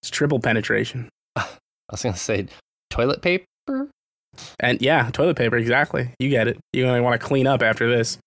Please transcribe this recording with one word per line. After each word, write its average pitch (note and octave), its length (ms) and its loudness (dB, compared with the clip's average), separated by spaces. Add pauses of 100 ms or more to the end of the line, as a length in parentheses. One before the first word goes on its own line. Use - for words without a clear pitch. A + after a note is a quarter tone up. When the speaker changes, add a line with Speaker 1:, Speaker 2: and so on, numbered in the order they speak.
Speaker 1:
It's - 80 -12
triple D3 280 0
penetration. A2+ 680 -2 (140)
Speaker 2:
<laughs> - 140 -12
I A2+ 100 -4 (440)
was G#2 120 -10
gonna G#2 140 -2
say G2+ 300 -4 (440)
toilet B2 320 0
paper? F3+ 220 0 (1160)
Speaker 1:
And B2 200 0
yeah, C3 320 2
toilet D#3+ 240 2
paper, A#2 200 0
exactly. B2 640 0
You C3 120 0
get A#2 180 2
it. A#2 100 -4 (140)
You B2+ 140 2
only B2 140 2
wanna A#2+ 180 2
clean C3+ 280 0
up C3+ 160 2
after A2+ 260 2
this. A#2 380 0